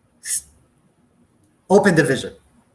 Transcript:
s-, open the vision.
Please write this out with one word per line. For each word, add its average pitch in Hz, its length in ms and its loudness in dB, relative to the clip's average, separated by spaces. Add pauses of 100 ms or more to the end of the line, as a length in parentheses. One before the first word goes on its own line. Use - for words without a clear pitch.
(240)
s-, - 200 -6 (1200)
open 196 280 4
the 151 80 2
vision. 127 280 -6 (420)